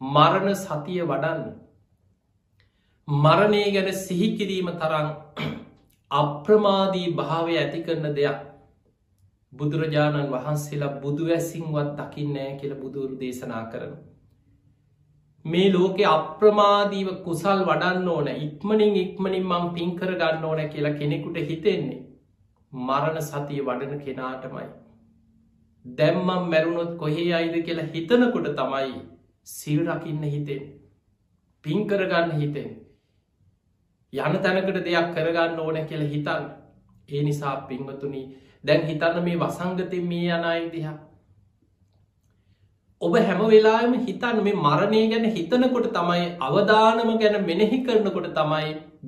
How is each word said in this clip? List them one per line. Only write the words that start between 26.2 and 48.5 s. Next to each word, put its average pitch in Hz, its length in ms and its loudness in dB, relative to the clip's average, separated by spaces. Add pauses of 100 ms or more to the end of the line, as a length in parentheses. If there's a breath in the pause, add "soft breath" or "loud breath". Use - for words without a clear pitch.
මැරුණොත් 170 500 0
කොහේ 160 300 -2
යයිද 165 360 0
කියලා 160 260 -6
හිතනකොට 190 640 2
තමයි 135 480 -4 (460)
සිල් - 380 -2
රකින්න 151 400 -4
හිතෙන්නේ. 143 520 -6 (880)
පින් 180 200 0
කරගන්න 170 520 0
හිතෙන්නේ. 147 480 -6 (1300)
යන 135 240 -2
තැනකට 185 440 0
දෙයක් 170 300 0
කරගන්න 165 480 0
ඕන 156 240 -4
කියලා 151 260 -4
හිතන්න. 147 360 -4 (640)
ඒ 143 140 -4
නිසා 143 400 -2
පින්වතුනි, 135 600 -10 (380 loud breath)
දැන් 156 260 2
හිතන්න 165 360 0
මේ 175 140 0
වසංගතෙන් 180 680 -4
මේ 175 260 -2
යන 170 140 0
අය 165 260 -2
දිහා. 156 260 -8 (2000)
ඔබ 170 120 2
හැම 190 300 4
වෙලාවෙම 220 540 8
හිතන්න, 220 440 -2
මේ 202 120 2
මරණය 180 520 4
ගැන 226 200 2
හිතනකොට 233 640 2
තමයි, 175 480 0
අවදානම 220 800 4
ගැන 208 260 2
මෙනෙහි 220 400 2
කරනකොට 190 480 0
තමයි 156 420 0 (340)